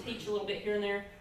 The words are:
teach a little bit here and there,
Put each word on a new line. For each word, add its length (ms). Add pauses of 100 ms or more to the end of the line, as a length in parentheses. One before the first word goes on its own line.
teach 240
a 40
little 160
bit 160
here 120
and 80
there, 220 (160)